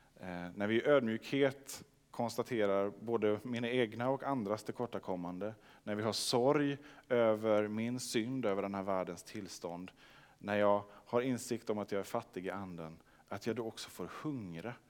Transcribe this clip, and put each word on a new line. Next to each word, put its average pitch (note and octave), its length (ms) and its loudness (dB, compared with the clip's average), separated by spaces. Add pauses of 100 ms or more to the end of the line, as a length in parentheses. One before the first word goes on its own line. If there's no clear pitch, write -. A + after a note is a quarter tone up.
(160)
eh, F2+ 400 -8
när G2+ 120 -2
vi A2 80 4
i A#2+ 100 2
ödmjukhet C3+ 1000 2 (280)
konstaterar G#2+ 760 2
både G#2 540 0
mina A#2+ 260 -2
egna A#2+ 400 0
och C3+ 140 -2
andras A2 400 0
tillkortakommande, F#2+ 920 -4 (280)
när G#2 120 -4
vi G#2+ 80 -2
har A2 100 2
sorg C#3+ 640 2 (320)
över A2 580 6
min A2+ 320 -2
synd, B2 460 -2
över G2 160 2
den G2 140 0
här F#2+ 80 -2
världens F#2 400 0
tillstånd, F2+ 680 -8 (480)
när G#2 160 0
jag G2+ 340 6
har - 320 -2
insikt B2 480 -2
om G#2+ 80 0
att G2+ 140 -4
jag G2+ 80 0
är F#2+ 40 -2
fattig F#2+ 420 -6
i F#2 40 -4
anden, E2+ 500 -8 (280)
att G2+ 200 -8
jag A2 80 0
då A2+ 100 -4
också - 240 -10
får F2+ 180 -8
hungra G#2+ 640 -8 (160)